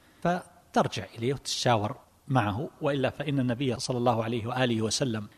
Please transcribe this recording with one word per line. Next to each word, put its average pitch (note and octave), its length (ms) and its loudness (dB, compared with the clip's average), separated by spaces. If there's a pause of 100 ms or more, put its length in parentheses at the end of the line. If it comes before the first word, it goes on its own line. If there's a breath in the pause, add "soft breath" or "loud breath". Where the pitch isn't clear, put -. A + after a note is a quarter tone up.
(200 soft breath)
فترجع F3 840 -2 (140)
إليه B2 160 0
وتتشاور A2 640 0 (320)
معه. A#2+ 400 2 (120)
وإلا C#3 300 0
فإن C#3+ 300 -2
النبي B2 380 0
صلى B2+ 200 -2
الله A#2 260 2
عليه A#2 220 -2
وآله A#2+ 360 0
وسلم A2 560 -2